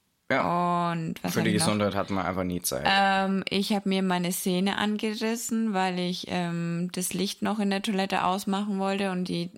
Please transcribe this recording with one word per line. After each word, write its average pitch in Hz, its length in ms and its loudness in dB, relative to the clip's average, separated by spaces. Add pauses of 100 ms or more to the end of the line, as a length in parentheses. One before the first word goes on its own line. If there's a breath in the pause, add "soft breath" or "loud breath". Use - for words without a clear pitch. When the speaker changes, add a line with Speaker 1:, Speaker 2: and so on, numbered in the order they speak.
(300)
Speaker 1:
Ja. 175 600 2
Speaker 2:
Und 165 320 -4
was 175 80 -2
Speaker 1:
Für - 80 0
Speaker 2:
hab 110 40 2
Speaker 1:
die 110 60 4
Speaker 2:
ich 107 80 4
noch? - 80 2
Speaker 1:
Gesundheit 104 300 2
hat 95 140 0
man 95 140 0
einfach 92 200 0
nie 90 180 -2
Zeit. 67 240 -2
Speaker 2:
Ähm, 196 640 4
ich 196 220 0
hab 202 120 0
mir 190 180 2
meine 180 300 2
Sehne 185 460 0
angerissen, 220 960 -2
weil 185 240 2
ich, 180 300 -4
ähm, 170 640 -2
das 185 220 -4
Licht 190 280 -4
noch 208 160 0
in 202 120 2
der 196 120 0
Toilette 196 420 0
ausmachen 196 540 0
wollte 196 320 0
und 185 160 -2
die 175 320 -4